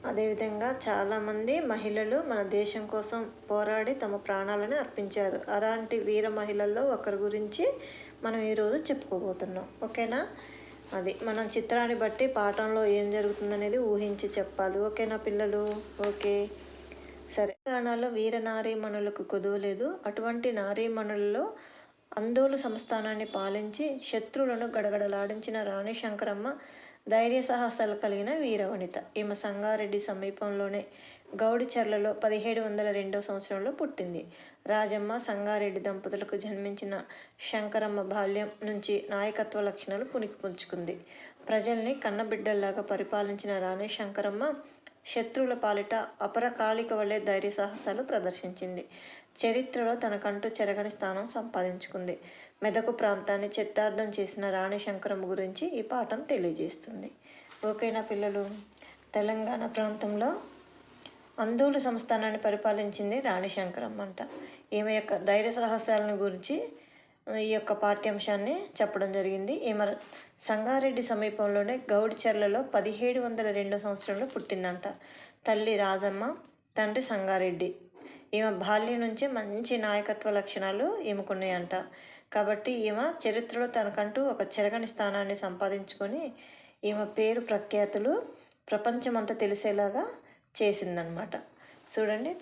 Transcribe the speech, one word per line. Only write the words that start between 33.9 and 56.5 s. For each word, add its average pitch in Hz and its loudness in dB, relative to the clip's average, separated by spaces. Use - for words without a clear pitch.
రాజమ్మ, 214 2
సంగారెడ్డి 208 0
దంపతులకు 196 -4
జన్మించిన 202 -4
శంకరమ్మ 208 0
బాల్యం 202 0
నుంచి 208 0
నాయకత్వ 208 0
లక్షణాలు 202 -2
పుణికిపుంజుకుంది. 190 -4
ప్రజల్ని 226 2
కన్నబిడ్డల్లాగా 208 0
పరిపాలించిన 202 -2
రాణి 185 -2
శంకరమ్మ 208 -2
శత్రువుల 240 0
పాలిట 208 2
అపరకాళిక 226 0
వలె 214 2
ధైర్య 202 2
సాహసాలు 202 -2
ప్రదర్శించింది. 185 -4
చరిత్రలో 240 2
తనకంటూ 208 -2
చెరగని 208 0
స్థానం 202 -2
సంపాదించుకుంది. 185 -4
మెదకు 226 2
ప్రాంతాన్ని 202 2
చిత్తార్థం 214 0
చేసిన 196 -2
రాణి 190 0
శంకరమ్మ 196 -2
గురించి 190 -2
ఈ 262 -2
పాఠం 233 -2
తెలియజేస్తుంది. 170 -2